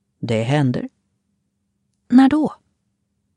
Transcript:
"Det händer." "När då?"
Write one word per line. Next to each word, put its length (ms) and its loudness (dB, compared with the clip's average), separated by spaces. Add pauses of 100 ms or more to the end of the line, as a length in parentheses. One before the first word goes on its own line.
(200)
"Det 220 -4
händer." 460 -4 (1200)
"När 200 6
då?" 260 -2 (840)